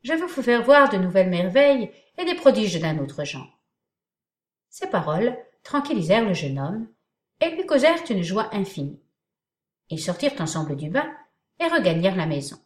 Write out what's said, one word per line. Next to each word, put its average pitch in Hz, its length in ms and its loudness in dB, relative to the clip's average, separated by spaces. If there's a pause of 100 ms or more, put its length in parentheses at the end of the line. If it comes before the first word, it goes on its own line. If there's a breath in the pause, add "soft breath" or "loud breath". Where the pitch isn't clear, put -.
Je 269 100 -4
vais 330 60 0
vous 349 100 -4
faire 240 340 0
voir 277 260 8
de 202 80 0
nouvelles 185 320 2
merveilles 196 640 2 (240 loud breath)
et 349 80 -6
des 339 100 -2
prodiges 208 460 2
d'un 156 180 -2
autre 139 260 -6
genre. » - 360 -14 (1080)
Ces - 160 -10
paroles 180 500 -2 (260)
tranquillisèrent 233 600 0
le 202 80 -2
jeune 139 260 -6
homme 196 300 -8 (520)
et 330 100 0
lui 359 160 -8
causèrent 320 420 2
une 196 140 -2
joie 196 320 -4
infinie. 160 480 -8 (880)
Ils 160 100 -8
sortirent 185 400 -4
ensemble 156 340 -4
du 151 140 -8
bain 277 240 -2 (480)
et 339 60 0
regagnèrent 185 500 2
la 160 100 -2
maison. 143 400 -6